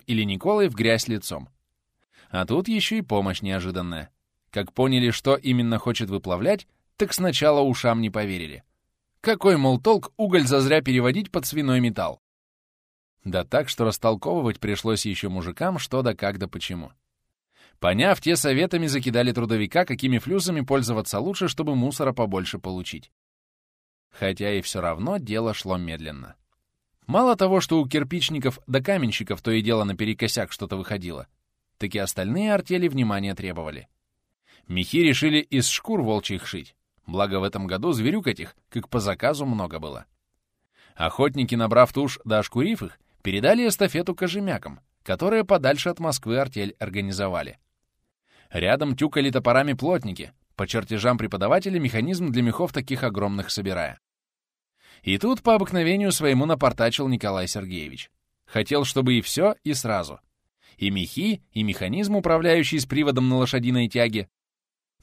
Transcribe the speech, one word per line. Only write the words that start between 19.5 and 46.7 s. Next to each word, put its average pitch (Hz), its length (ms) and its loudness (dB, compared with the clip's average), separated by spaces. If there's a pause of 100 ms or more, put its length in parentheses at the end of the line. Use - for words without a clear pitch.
какими 127 340 0
флюсами 165 440 -2
пользоваться 117 580 0
лучше, 180 280 -2
чтобы 151 260 -2
мусора 131 380 0
побольше 95 460 -2
получить. 90 540 -10 (960)
Хотя 98 440 -4
и 95 80 -2
всё - 180 -6
равно 90 380 -2
дело 113 340 -2
шло 92 240 -4
медленно. 78 600 -10 (680)
Мало 226 300 4
того, 190 240 4
что 160 200 2
у 139 60 0
кирпичников 139 800 -2
да 131 140 0
каменщиков 123 640 -2
то 117 80 -2
и 113 120 4
дело 110 220 2
наперекосяк 104 640 -2
что-то 98 260 -8
выходило, 90 500 -8 (520)
так 101 160 -6
и 110 40 -2
остальные 117 560 -2
артели 180 340 0
внимания 101 460 -2
требовали. 80 540 -10 (800)
Мехи 90 360 0
решили 151 360 4
из 135 300 0
шкур 214 340 -2
волчьих 104 440 -2
шить, - 280 -12 (320)
благо 95 340 0
в 95 40 0
этом 98 220 -4
году 101 260 -2
зверюк 151 340 0
этих, - 300 -6 (140)
как - 180 -8
по 120 120 -2
заказу, 131 460 -2
много 95 320 -2
было. 71 280 -12 (880)
Охотники, 131 600 0
набрав 117 380 6
туш 139 320 -2
да 107 160 0
ошкурив 151 420 -2
их, 90 160 -12 (240)
передали 143 460 2
эстафету 180 460 0
кожемякам, 170 640 -4 (220)
которые 202 420 0
подальше 147 440 2
от 170 120 -4
Москвы 127 380 -2
артель 107 400 -4